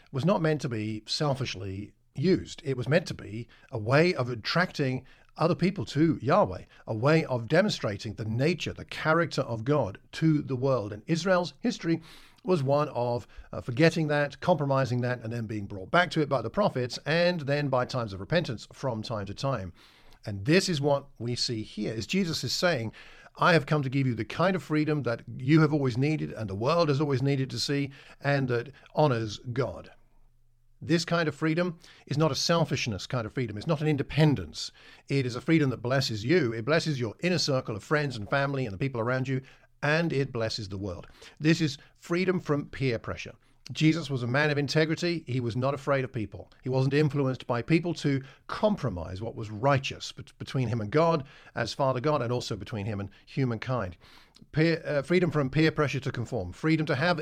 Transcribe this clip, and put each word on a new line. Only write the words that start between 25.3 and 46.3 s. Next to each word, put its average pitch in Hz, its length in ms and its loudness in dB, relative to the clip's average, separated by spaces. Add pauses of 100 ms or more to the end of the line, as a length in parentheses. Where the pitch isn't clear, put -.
you 143 240 6
have 147 100 6
always 135 280 0
needed 147 320 0
and 110 180 -6
the 95 60 -6
world 151 340 2
has 139 100 2
always 139 220 0
needed 135 300 0
to 120 80 -6
see, 139 320 -2 (280)
and 139 280 0
that 120 240 -2 (240)
honors 117 440 2 (140)
God." 113 380 -4 (880)
This 165 260 0
kind 170 220 0
of 151 60 -2
freedom 165 460 0 (260)
is 143 140 -2
not 156 120 4
a 131 40 -2
selfishness 147 720 0
kind 120 180 -2
of 104 80 -10
freedom. 110 240 -4
It's 104 80 -8
not 151 160 0
an 151 60 0
independence. 135 840 2 (380)
It 139 160 0
is 117 100 -6
a 120 60 -8
freedom 156 300 4
that 131 100 -6
blesses 120 420 0
you. 131 300 4
It 113 120 -6
blesses 151 340 0
your 110 200 -4
inner 175 200 0
circle 131 360 0
of 104 80 -10
friends 147 320 0
and 104 140 -8
family 139 340 0
and 101 120 -6
the - 20 -8
people 135 240 -2
around 127 260 0
you, 131 140 0 (400)
and 156 320 0
it 135 180 -2
blesses 110 380 -4
the 98 80 -8
world. 95 300 -8 (320)
This 165 220 4
is 151 180 -2 (180)
freedom 185 420 0
from 147 280 -2
peer 127 320 -2
pressure. - 340 -10 (380)
Jesus 156 400 2
was 131 100 -2
a 123 60 -2
man 147 240 2
of 143 80 0
integrity. 160 640 0
He 131 140 -2
was 117 160 -2
not 131 180 0
afraid 139 300 0
of 123 100 -8
people. 101 380 -8 (100)